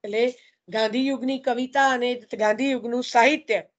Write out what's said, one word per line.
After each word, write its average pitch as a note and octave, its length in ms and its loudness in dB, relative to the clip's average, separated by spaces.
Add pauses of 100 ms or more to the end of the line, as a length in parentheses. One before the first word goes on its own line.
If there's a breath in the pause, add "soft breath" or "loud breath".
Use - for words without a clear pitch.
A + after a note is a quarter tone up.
એટલે A3+ 320 0 (340 soft breath)
ગાંધીયુગની B3+ 680 -2
કવિતા B3+ 480 0
અને B3 340 -2 (120)
ગાંધીયુગનું A#3 720 0
સાહિત્ય A#3+ 600 2 (160)